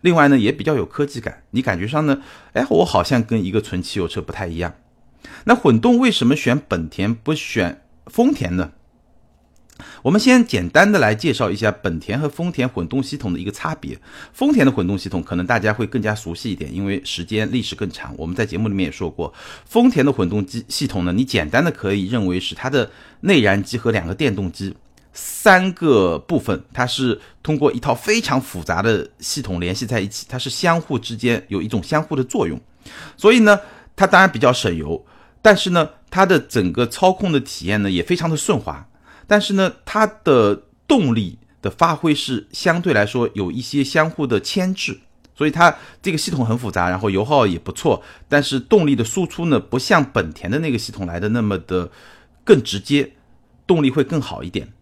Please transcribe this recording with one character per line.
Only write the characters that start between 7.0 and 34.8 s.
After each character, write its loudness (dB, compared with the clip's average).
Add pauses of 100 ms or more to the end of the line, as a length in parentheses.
不 -4
选 -4 (240)
丰 2
田 -4
呢？ -4 (1300)
我 0
们 4
先 6
简 -2
单 6
的 4
来 4
介 -2
绍 0
一 -2
下 0
本 -4
田 -6
和 -2
丰 -6
田 -2
混 -6
动 -2
系 -8
统 -6
的 -4
一 -8
个 -6
差 -6
别。 -12 (340)
丰 2
田 4
的 6
混 0
动 -2
系 -8
统 -4
可 -8
能 -2
大 0
家 0
会 -2
更 -4
加 -2
熟 -10
悉 -8
一 -4
点， -10
因 -6
为 -4
时 -8
间 -2
历 0
史 -8
更 -6
长， -14
我 -10
们 -6
在 -2
节 -6
目 -2
里 -2
面 0
也 -8
说 -8
过。 -6 (340)
丰 4
田 4
的 4
混 0
动 -2
机-， -10
系 -6
统 -4
呢， -2
你 0
简 -2
单 0
的 0
可 -4
以 -2
认 -2
为 0
是 -8
它 -8
的 0 (320)
内 4
燃 2
机 -8
和 0
两 -2
个 -4
电 0
动 -4
机 -10 (380)
三 2
个 4
部 -2
分， -4 (100)
它 -2
是 -2 (220)
通 -2
过 2
一 -6
套 -2
非 0
常 -2
复 -12
杂 -2
的 0 (120)
系 -8
统 -6
联 -4
系 -8
在 -2
一 -4
起， -12
它 -10
是 -8
相 -2
互 -6
之 -8
间 -2
有 -4
一 -6
种 -4
相 -2
互 -8
的 -2
作 -2
用。 -6 (560)
所 6
以 6
呢， 8 (360)
它 4
当 6
然 6
比 -6
较 6
省 0
油， -6 (380)